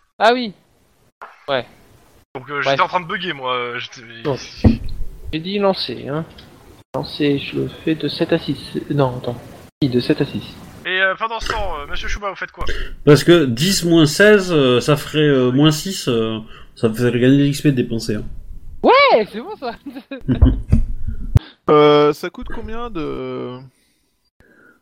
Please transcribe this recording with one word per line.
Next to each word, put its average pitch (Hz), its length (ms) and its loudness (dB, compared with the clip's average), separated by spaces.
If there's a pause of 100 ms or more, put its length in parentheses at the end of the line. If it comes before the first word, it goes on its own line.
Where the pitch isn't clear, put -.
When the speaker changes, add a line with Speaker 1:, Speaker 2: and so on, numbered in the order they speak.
(200)
Speaker 1:
Ah 214 120 6
oui. 247 220 -4 (920)
Ouais. 131 180 -4 (680)
Speaker 2:
Donc, 131 160 -14
euh, 143 100 -4
j'étais 135 160 0
Speaker 1:
Ouais. 175 60 -2
Speaker 2:
en 175 60 0
train 180 120 -4
de 160 60 -8
bugger, 180 260 -6
moi, 127 220 -6
euh, 123 240 -6
j'étais 117 440 -16
Speaker 1:
Donc, 131 160 -4 (920)
j'ai 156 80 -4
dit 196 180 -6
lancer, 127 500 -2
hein. 156 160 -6 (720)
Lancer, 143 440 -2
je 139 220 -10
le 135 80 -4 (160)
fais 160 100 0
de 151 120 -4
sept 165 260 -4
à 165 60 2
six. - 400 -8 (120)
Non, 135 280 0
attends. 120 180 -8 (460)
Si, 139 60 2
de 123 100 0
sept 151 220 0
à 139 60 0
six. - 180 -8 (420)
Speaker 2:
Et, 185 140 -2
euh, 190 180 2
pendant 226 220 -6
ce - 80 -4
temps, 190 320 -4
euh, 143 60 -10
monsieur 190 200 -6
Chouba, 208 240 -4
vous 175 60 -10
faites - 160 -10
quoi ? 175 120 -10 (400)
Speaker 3:
Parce 147 200 8
que 165 220 6
dix 151 380 0
moins 165 220 6
seize, 202 460 4
euh, 131 280 4
ça 143 160 2
ferait, - 240 -6
euh, 135 300 4
moins 147 220 4
six, 185 360 -8
euh, 110 300 -2 (380)
ça 110 160 0
ferait 120 260 0
gagner 131 200 6
de 143 60 4
l'X 143 180 0
P 147 100 4
de 127 40 -2
dépenser, 113 400 -2
hein. - 80 -8 (580)
Speaker 1:
Ouais, 453 500 4
c'est 208 80 -10
bon 381 160 -14
ça. 240 180 -10 (540)
<laughs> 247 100 0 (1300)
Speaker 4:
Euh, 147 420 6
ça 175 180 -10
coûte - 240 -12
combien 233 360 -8
de, 131 680 -8 (1200)